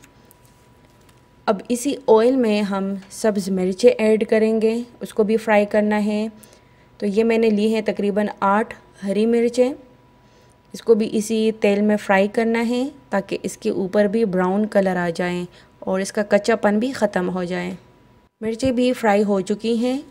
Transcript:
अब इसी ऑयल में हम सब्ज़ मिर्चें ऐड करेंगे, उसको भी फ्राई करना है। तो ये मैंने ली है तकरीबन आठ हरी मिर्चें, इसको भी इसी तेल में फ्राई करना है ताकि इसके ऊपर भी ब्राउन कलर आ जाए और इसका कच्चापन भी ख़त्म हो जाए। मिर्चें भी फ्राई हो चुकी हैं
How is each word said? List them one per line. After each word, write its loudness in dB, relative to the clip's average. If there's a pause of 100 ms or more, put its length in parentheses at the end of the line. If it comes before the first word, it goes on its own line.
(1500)
अब 0 (100)
इसी -2 (120)
ऑयल 6
में 2
हम -4 (160)
सब्ज़ -2
मिर्चें 2
ऐड 2
करेंगे, 2 (280)
उसको -2
भी 2
फ्राई 2
करना 2
है। -2 (680)
तो -4
ये 2
मैंने 2
ली 2
है 0
तकरीबन -2 (140)
आठ 2 (280)
हरी 0
मिर्चें, 2 (1000)
इसको -2
भी -4
इसी -4
तेल 0
में 0
फ्राई 0
करना -2
है -2 (260)
ताकि -4 (100)
इसके -6
ऊपर 0
भी 0
ब्राउन 0
कलर 0
आ -2
जाए -4 (360)
और -2
इसका -4
कच्चापन 2
भी -2
ख़त्म -2
हो -4
जाए। -6 (680)
मिर्चें -2
भी 2
फ्राई 2
हो 2
चुकी -2
हैं -2